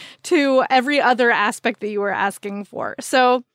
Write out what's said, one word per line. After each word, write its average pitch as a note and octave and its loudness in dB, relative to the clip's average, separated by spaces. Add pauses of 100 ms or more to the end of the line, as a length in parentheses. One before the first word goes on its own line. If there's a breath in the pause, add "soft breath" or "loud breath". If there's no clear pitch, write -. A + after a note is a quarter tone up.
(240 loud breath)
to C#4 2
every C4 2
other A#3+ 2
aspect G#3+ -2
that G#3 -6
you G#3 -4
were G3+ -2
asking G3+ -6
for. - -10
So B3+ 2 (120)